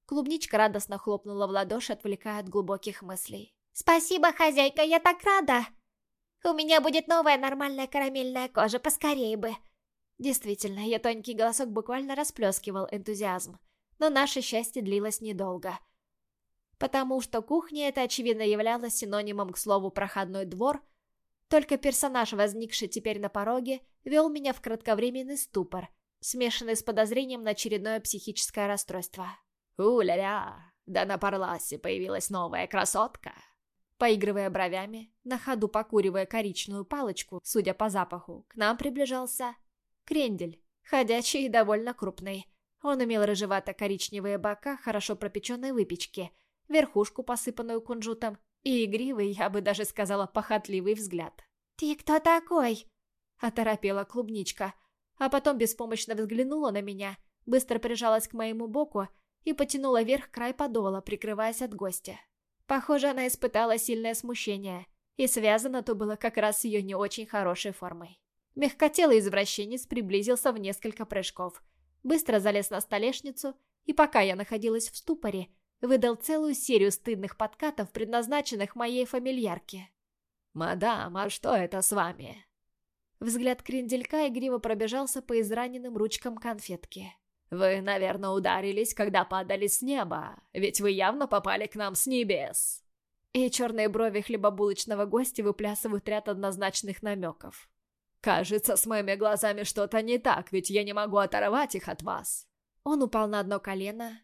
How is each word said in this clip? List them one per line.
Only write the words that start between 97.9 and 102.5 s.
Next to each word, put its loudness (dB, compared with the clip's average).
"Кажется, 2
с 2
моими 0
глазами 2
что-то 0
не 2
так, 2
ведь 0
я 4
не -4
могу 0
оторвать 2
их -8
от -8
вас". -6